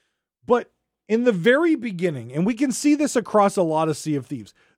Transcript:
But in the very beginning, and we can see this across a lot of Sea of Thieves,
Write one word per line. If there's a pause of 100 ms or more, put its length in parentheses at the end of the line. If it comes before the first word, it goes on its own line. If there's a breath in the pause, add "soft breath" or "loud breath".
(460)
But (380)
in
the
very
beginning,
and
we
can
see
this
across
a
lot
of
Sea
of
Thieves, (240)